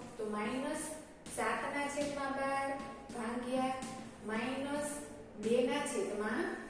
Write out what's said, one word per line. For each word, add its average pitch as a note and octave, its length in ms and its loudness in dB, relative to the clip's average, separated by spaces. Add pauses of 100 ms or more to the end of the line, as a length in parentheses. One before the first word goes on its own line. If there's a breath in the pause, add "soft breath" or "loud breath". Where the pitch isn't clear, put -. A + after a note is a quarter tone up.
(180)
તો A3 60 -4 (120)
માઇનસ C4 460 0 (540)
સાતના C#4 600 0
છેદમાં C#4+ 440 0
બાર C#4 280 2 (480)
ભાગ્યા B3 580 2 (560)
માઇનસ C4+ 600 0 (540)
બેના B3+ 480 6
છેદમાં G#3+ 520 2 (260)